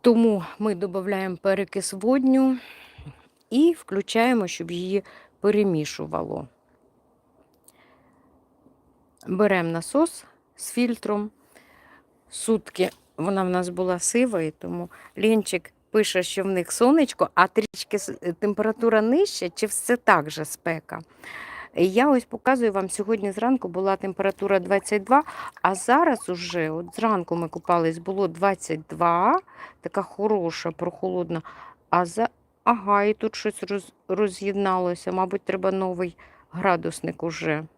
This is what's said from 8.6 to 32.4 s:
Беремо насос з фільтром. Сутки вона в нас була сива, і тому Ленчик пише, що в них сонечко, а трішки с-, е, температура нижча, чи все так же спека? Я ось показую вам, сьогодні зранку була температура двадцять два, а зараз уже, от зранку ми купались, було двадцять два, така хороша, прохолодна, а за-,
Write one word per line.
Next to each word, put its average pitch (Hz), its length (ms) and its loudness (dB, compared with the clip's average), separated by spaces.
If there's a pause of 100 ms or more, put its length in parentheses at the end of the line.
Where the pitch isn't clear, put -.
Беремо 185 440 2
насос 269 540 -2 (320)
з - 160 -12
фільтром. 214 580 -2 (1000)
Сутки - 600 -2 (260)
вона 190 260 -2
в 185 60 0
нас 180 200 0
була 180 300 -2
сива, 233 440 0
і 156 80 -4
тому 175 400 -10 (260)
Ленчик 214 560 0 (180)
пише, 208 320 2
що 185 200 -4
в 185 40 -2
них 180 260 -2
сонечко, 277 640 4
а 180 120 6
трішки - 520 -4
с-, - 240 -8
е, 180 100 -4
температура 214 680 2
нижча, 247 480 0
чи - 160 -4
все - 300 -2
так 160 340 2
же 156 140 -8
спека? - 560 -8 (720)
Я 196 360 4
ось 247 140 4
показую 240 480 0
вам, 190 180 -2
сьогодні 202 420 -2
зранку 233 360 0
була 190 280 0
температура 196 640 0
двадцять 196 440 0
два, 262 180 6 (400)
а 190 120 4
зараз 254 540 2
уже, 175 420 -4
от 170 260 -8
зранку 208 400 0
ми 170 120 -2
купались, 165 500 0
було 190 300 -2
двадцять 165 520 0 (100)
два, 175 500 2 (400)
така - 220 -4
хороша, 175 680 -2
прохолодна, 175 720 -4 (480)
а 180 140 4
за-, 214 240 -2 (360)